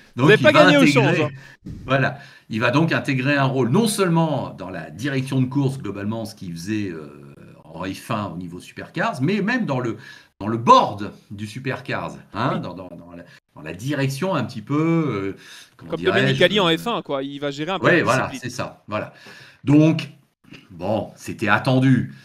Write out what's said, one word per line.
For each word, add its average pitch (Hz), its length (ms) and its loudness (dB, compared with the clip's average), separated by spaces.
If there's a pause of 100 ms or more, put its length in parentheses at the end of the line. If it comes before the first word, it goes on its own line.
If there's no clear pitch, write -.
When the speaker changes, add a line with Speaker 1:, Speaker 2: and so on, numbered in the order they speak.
(160)
Speaker 1:
Vous 123 60 -4
Speaker 2:
Donc, 147 80 6
Speaker 1:
n'avez 214 120 6
Speaker 2:
il - 20 4
Speaker 1:
pas 302 80 8
Speaker 2:
va 294 120 8
Speaker 1:
gagné 285 140 6
au 277 40 6
Speaker 2:
intégrer, - 360 4
Speaker 1:
change, - 40 0
hein. - 500 -10 (140)
Speaker 2:
voilà, 131 320 0 (320)
il 110 120 -4
va 120 100 2
donc 165 220 2
intégrer 135 420 0
un 139 80 2
rôle 131 260 2
non 214 180 4
seulement 165 680 0
dans 92 120 -12
la 82 200 -12
direction 131 520 -2
de 127 40 2
course, 135 320 -2
globalement, 104 460 -8
ce 104 120 -12
qu'il 90 180 -12
faisait, 98 360 -6
euh, 76 200 -12 (560)
en 82 180 -14
F 95 280 -8
un 104 160 -4
au 82 100 -12
niveau 90 240 -12
Supercars, 156 600 -6
mais 190 200 2
même 226 240 0
dans 131 160 -2
le, 113 160 -4 (420)
dans 101 80 -8
le 113 100 0
board 104 540 4 (200)
du 104 160 -12
Supercars, 110 680 -8 (180)
hein, 120 220 -2
Speaker 1:
Oui. - 60 -6
Speaker 2:
dans, 90 120 -10
dans, 92 140 -14
dans 87 280 -20
la, 85 80 -16 (320)
dans 76 60 -20
la 80 120 -10
direction 139 600 -2
un 120 100 -2
petit 107 160 -10
peu, 139 160 -4
euh, 147 580 0 (400)
comment - 160 -18
Speaker 1:
Comme 165 80 -4
Speaker 2:
dirais-je, 185 240 0
Speaker 1:
Domenicali 180 380 4
en 170 80 4
Speaker 2:
euh, 165 80 2
Speaker 1:
F 165 100 -10
un, 208 140 -2
quoi. 139 220 -4
Il 139 160 -10
va 143 120 -4
gérer 151 200 -6
un 190 80 -4
peu - 80 0
Speaker 2:
Ouais, 170 100 6
Speaker 1:
la 127 80 2
Speaker 2:
voilà, 117 220 0
Speaker 1:
discipline. 123 220 -10
Speaker 2:
c'est - 60 -12
ça, - 320 -10
voilà. 104 260 -6 (520)
Donc, 156 440 6 (600)
bon, 95 460 -4
c'était 101 320 -6
attendu, 127 640 4 (120)